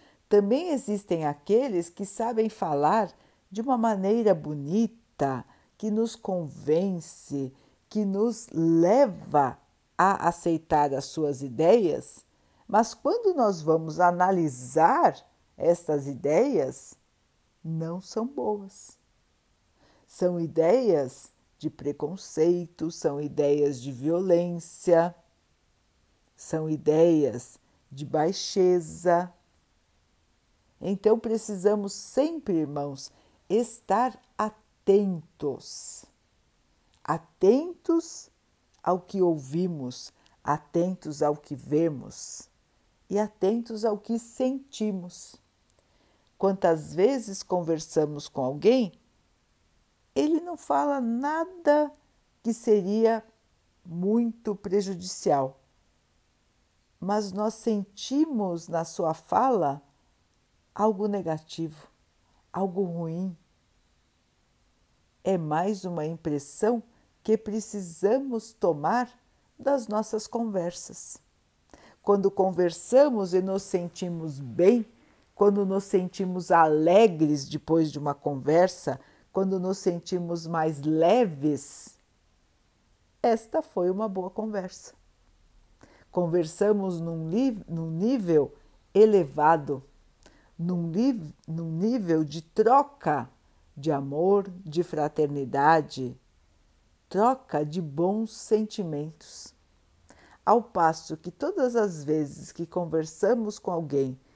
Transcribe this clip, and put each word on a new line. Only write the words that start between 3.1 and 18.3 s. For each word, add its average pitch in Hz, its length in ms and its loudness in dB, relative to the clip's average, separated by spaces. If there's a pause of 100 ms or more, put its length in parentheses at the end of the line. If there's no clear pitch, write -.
de 190 100 -10
uma 262 160 0
maneira 214 580 2
bonita, 147 1080 -2 (320)
que 214 140 -4
nos 226 260 0
convence, 156 1400 -4 (360)
que 214 160 -2
nos 208 480 -2
leva 165 1040 4 (400)
a 185 300 4
aceitar 160 640 0
as 127 120 -4
suas 143 360 -4
ideias, 160 840 2 (440)
mas 220 240 2
quando 403 420 0
nós 202 280 0
vamos 160 380 0
analisar 175 1160 4 (400)
estas 151 500 0
ideias, 147 880 0 (720)
não 165 360 -6
são 220 260 -6
boas. 214 720 -8 (1080)